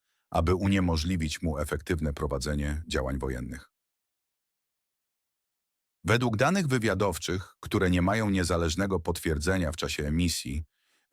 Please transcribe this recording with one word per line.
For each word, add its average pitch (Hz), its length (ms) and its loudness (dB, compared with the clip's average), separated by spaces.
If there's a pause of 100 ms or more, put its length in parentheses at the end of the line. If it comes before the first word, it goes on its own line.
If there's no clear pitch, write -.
(320)
aby 90 240 2
uniemożliwić 87 840 0
mu 78 160 -2
efektywne 76 560 -2
prowadzenie 73 720 -2
działań 65 320 -2
wojennych. 64 520 -8 (2250)
Według 117 340 2
danych 160 300 4
wywiadowczych, 101 920 0
które 95 300 2
nie 90 120 4
mają 107 280 2
niezależnego 90 680 0
potwierdzenia 82 720 0
w - 40 -8
czasie 71 300 -4
emisji, 78 580 -2 (500)